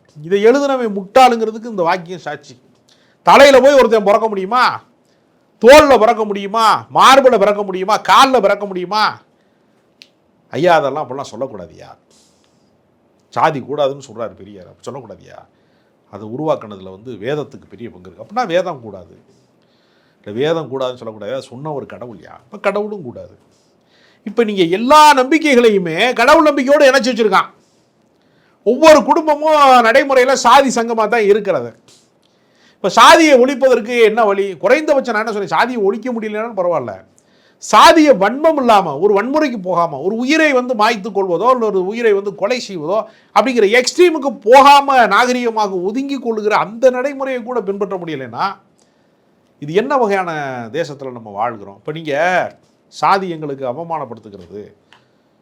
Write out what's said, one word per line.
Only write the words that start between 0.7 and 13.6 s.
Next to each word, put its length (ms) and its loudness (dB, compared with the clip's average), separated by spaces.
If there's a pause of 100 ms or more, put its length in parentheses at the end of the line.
முட்டாளுங்கிறதுக்கு 720 0
இந்த 180 -6
வாக்கியம் 380 -6
சாட்சி. 400 -16 (640)
தலையில 380 6
போய் 140 6
ஒருத்தன் 300 2
பிறக்க 240 0
முடியுமா? 540 -4 (800)
தோல்ல 360 8
பிறக்க 260 0
முடியுமா? 720 -2
மார்புல 440 6
பிறக்க 240 0
முடியுமா? 360 -4
கால்ல 420 4
பிறக்க 260 -2
முடியுமா? 540 -4 (1300)
ஐயா, 240 0
அதெல்லாம் 340 -2
அப்படிலாம் 240 -14
சொல்லக்கூடாதுயா. 580 -14 (1400)
சாதி 320 -2